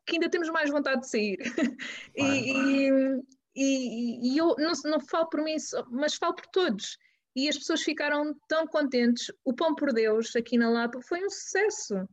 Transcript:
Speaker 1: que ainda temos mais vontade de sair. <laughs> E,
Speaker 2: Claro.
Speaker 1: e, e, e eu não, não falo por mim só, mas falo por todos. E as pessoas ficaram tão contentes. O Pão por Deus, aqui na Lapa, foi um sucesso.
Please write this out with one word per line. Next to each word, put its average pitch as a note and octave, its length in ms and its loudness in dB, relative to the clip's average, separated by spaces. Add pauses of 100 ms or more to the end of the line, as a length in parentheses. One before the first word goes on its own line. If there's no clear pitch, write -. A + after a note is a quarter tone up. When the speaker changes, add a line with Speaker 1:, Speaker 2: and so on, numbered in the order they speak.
Speaker 1:
que E4 100 -2
ainda E4+ 140 2
temos E4+ 200 0
mais D#4+ 200 0
vontade C#4 320 0
de - 80 -12
sair. G#3 280 0
<laughs> - 800 -4
E, C4+ 360 2
Speaker 2:
Claro. C4+ 720 4 (320)
Speaker 1:
e, C4+ 80 0
e, B3 680 0
e C#4+ 40 2
eu E4 200 4
não, D#4+ 160 2 (120)
não D4+ 140 2
falo E4 300 0
por D4+ 120 -2
mim D#4 180 -2
só, - 300 -6
mas C#4+ 260 -2
falo E4 200 -2
por - 120 -18
todos. C#4+ 500 -2 (380)
E C4+ 140 0
as C#4+ 80 0
pessoas D#4+ 260 -2
ficaram D4+ 520 0 (120)
tão D#4+ 180 0
contentes. B3+ 640 0 (120)
O C4 100 0
Pão D#4+ 220 2
por C#4+ 180 0
Deus, A3 420 2
aqui A#3 220 0
na A#3 120 6
Lapa, A#3 320 0
foi F4 240 -4
um G4+ 40 0
sucesso. F#4+ 840 -2